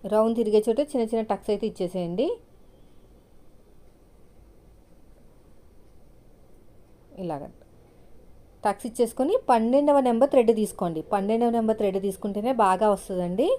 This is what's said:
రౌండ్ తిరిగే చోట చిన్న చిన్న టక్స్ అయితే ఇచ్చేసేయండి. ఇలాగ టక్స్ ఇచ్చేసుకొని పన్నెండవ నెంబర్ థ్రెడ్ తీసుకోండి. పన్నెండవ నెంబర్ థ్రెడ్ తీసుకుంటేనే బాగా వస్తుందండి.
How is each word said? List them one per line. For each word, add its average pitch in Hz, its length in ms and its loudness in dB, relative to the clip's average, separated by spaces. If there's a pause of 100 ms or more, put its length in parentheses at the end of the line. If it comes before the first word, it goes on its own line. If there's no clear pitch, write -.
రౌండ్ 220 320 2
తిరిగే 214 260 2
చోట 226 200 0
చిన్న 269 240 -2
చిన్న 226 180 -2
టక్స్ 202 260 -6
అయితే 208 180 -2
ఇచ్చేసేయండి. 180 600 -4 (4000)
ఇలాగ 160 260 -8 (1200)
టక్స్ 202 220 -4
ఇచ్చేసుకొని 240 480 -2 (120)
పన్నెండవ 262 540 4
నెంబర్ 254 300 2
థ్రెడ్ 240 240 4
తీసుకోండి. 185 540 -4
పన్నెండవ 220 420 0
నెంబర్ 226 280 0
థ్రెడ్ 196 240 0
తీసుకుంటేనే 202 560 -4
బాగా 202 320 2
వస్తుందండి. 185 580 -2 (120)